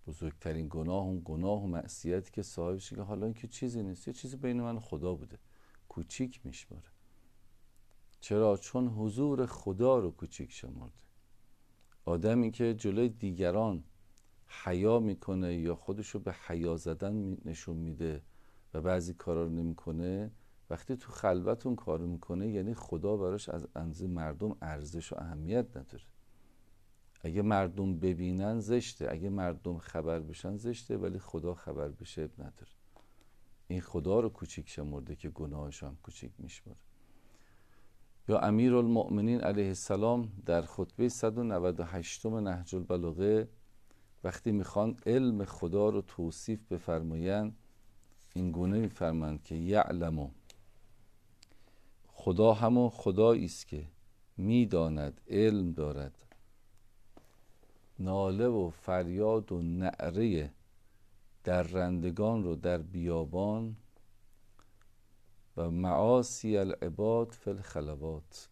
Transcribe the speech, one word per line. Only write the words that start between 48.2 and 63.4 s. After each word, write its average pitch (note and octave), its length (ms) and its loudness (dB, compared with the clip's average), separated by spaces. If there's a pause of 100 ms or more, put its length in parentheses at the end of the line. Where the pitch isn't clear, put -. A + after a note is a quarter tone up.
این F2+ 180 0
گونه F2+ 260 2
می‌فرمایند D#2+ 640 0
که - 120 -8
«یعلم»، E2 760 2 (1800)
خدا G#2+ 480 6
همون A#2+ 340 6
خدایی A2 560 6
است - 240 -8
که D2+ 180 -8 (500)
می‌داند، F2+ 920 2
علم G2+ 440 4
دارد، D2 540 -4 (1700)
ناله F#2+ 500 2
و G2 220 2
فریاد F#2+ 840 0
و F2 100 0
نعرهٔ F2 880 0 (960)
درندگان F2+ 1000 2
رو E2+ 120 0
در F2 220 0
بیابان F2 1000 -2 (1800)